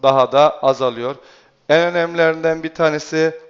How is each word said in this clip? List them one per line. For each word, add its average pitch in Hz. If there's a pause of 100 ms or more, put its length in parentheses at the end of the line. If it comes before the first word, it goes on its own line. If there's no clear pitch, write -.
daha 135
da 147
azalıyor. 127 (520)
En 156
önemlilerinden 165
bir 160
tanesi 160